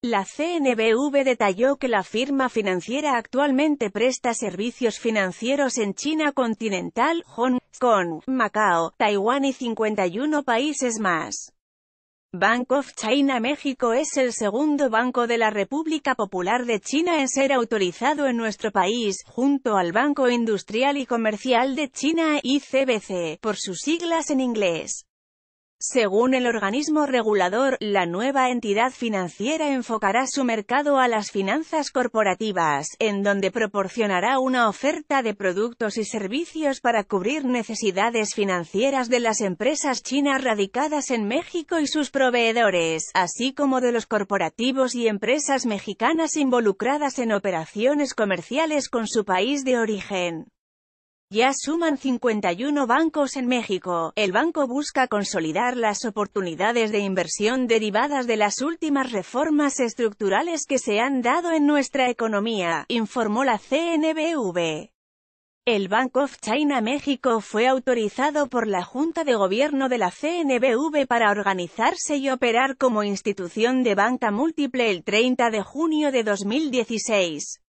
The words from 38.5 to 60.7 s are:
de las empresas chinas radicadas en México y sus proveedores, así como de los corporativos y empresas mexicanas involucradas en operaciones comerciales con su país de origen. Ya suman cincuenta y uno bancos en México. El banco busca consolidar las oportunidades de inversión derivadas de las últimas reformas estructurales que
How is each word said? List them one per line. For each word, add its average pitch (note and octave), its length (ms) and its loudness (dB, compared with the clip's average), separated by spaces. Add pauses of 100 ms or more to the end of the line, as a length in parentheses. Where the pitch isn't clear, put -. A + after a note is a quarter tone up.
de A#3+ 120 2
las A3+ 200 0
empresas A#3 640 -2
chinas C4+ 400 0
radicadas B3+ 640 -2
en A3+ 180 0
México E4 520 -4
y D4 80 0
sus D4+ 240 -2
proveedores, A3+ 1040 2
así G#3 360 0
como C4 300 0
de B3 100 2
los A#3 140 -2
corporativos A3 880 -2
y A#3+ 140 0
empresas B3+ 580 0
mexicanas B3 720 -2
involucradas B3+ 800 2
en A#3 140 0
operaciones G#3 840 0
comerciales B3 720 0
con A3+ 200 -2
su G#3 180 0
país A#3 380 0
de B3+ 160 2
origen. F#3+ 680 -2 (880)
Ya B3 200 4
suman D#4+ 440 -2
cincuenta A3+ 540 0
y F#3 140 -4
uno D4 220 0
bancos C#4+ 500 0
en B3+ 100 -4
México. F#3 720 -2
El F#3 160 0
banco C#4+ 340 0
busca C4 400 0
consolidar G3+ 720 -2
las A3 260 -2
oportunidades G#3 880 -2
de G#3+ 80 0
inversión G#3 680 0
derivadas A3+ 600 0
de A#3 80 0
las G#3 260 0
últimas C#4 520 -2
reformas C#4+ 640 0
estructurales A#3 840 -2
que C#4 120 0